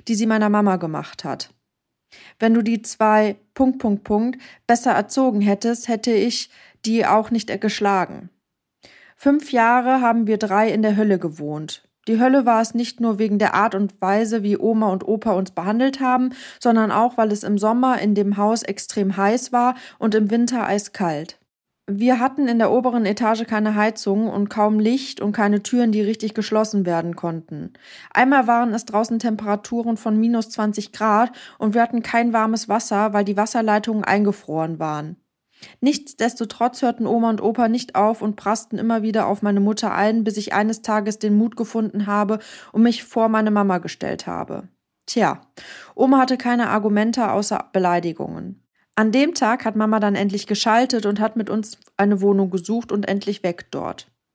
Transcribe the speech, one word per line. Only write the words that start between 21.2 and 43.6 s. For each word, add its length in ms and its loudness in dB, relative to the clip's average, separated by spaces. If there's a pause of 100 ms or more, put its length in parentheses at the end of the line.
Wir 320 2
hatten 280 0
in 100 2
der 140 4
oberen 340 2
Etage 400 0
keine 300 -2
Heizung 520 0
und 220 -2
kaum 300 2
Licht 420 -2
und 120 -2
keine 280 2
Türen, 300 2
die 100 2
richtig 320 -2
geschlossen 520 0
werden 300 -2
konnten. 580 -8 (380)
Einmal 360 4
waren 260 2
es 120 -6
draußen 340 -2
Temperaturen 760 -2
von 240 0
minus 300 0
zwanzig 440 -4
Grad 380 2 (280)
und 160 0
wir 80 4
hatten 180 -2
kein 320 0
warmes 360 0
Wasser, 440 0
weil 100 2
die 140 -2
Wasserleitungen 680 0
eingefroren 760 -2
waren. 380 -8 (640)
Nichtsdestotrotz 1000 -2
hörten 240 0
Oma 240 2
und 120 -2
Opa 260 0
nicht 280 -4
auf 260 2
und 140 -2
prassten 440 -4
immer 240 0
wieder 240 0
auf 140 -2
meine 180 2
Mutter 340 0
ein, 300 0
bis 140 -2
ich 160 -8
eines 280 0
Tages 380 -2
den 160 2
Mut 200 2
gefunden 520 -4
habe 320 0 (320)
und 120 4
mich 200 2
vor 260 0
meine 220 2
Mama 260 2